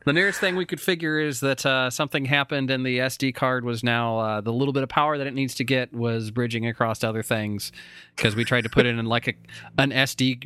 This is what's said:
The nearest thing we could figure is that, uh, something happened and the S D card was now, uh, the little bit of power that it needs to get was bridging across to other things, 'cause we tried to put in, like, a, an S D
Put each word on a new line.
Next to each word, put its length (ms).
The 80
nearest 280
thing 160
we 100
could 140
figure 380
is 220
that, 240
uh, 240
something 380
happened 440
and 140
the 160
S 160
D 160
card 320
was 180
now, 360
uh, 240
the 100
little 220
bit 80
of 60
power 300
that 80
it 80
needs 220
to 80
get 300
was 360
bridging 360
across 340
to 80
other 140
things, 500
'cause 200
we 80
tried 200
to 40
put 180
in, 200
like, 220
a, 60
an 140
S 220
D 320